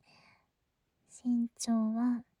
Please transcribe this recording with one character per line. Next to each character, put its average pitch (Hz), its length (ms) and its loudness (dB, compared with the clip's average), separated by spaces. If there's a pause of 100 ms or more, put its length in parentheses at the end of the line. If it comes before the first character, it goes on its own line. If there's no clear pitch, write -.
(1200)
身 240 260 0 (100)
長 233 120 -2 (220)
は、 240 300 0 (160)